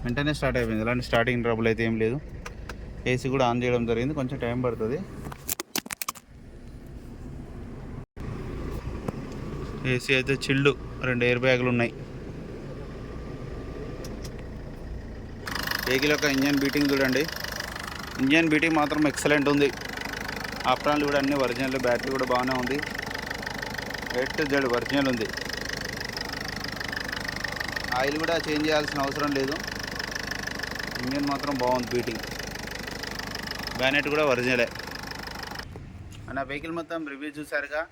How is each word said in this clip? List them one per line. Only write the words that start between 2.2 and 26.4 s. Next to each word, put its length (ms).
ఏసీ 220
కూడా 160
ఆన్ 140
చేయడం 260
జరిగింది, 300
కొంచెం 240
టైమ్ 220
పడుతుంది. 340
ఏసీ 240
అయితే 160
చిల్డ్, 260
రెండు 200
ఎయిర్ 180
బ్యాగులు 260
ఉన్నాయి. 200
వెహికల్ 260
యొక్క 220
ఇంజన్ 260
బీటింగ్ 300
చూడండి, 320
ఇంజన్ 320
బీటింగ్ 260
మాత్రం 300
ఎక్సలెంట్ 440
ఉంది. 140
ఆప్రాన్లు 360
కూడా 140
అన్ని 220
ఒరిజినల్, 400
బ్యాటరీ 300
కూడా 180
బాగానే 300
ఉంది, 160
A 40
to 140
Z 140
ఒరిజినల్ 340
ఉంది. 160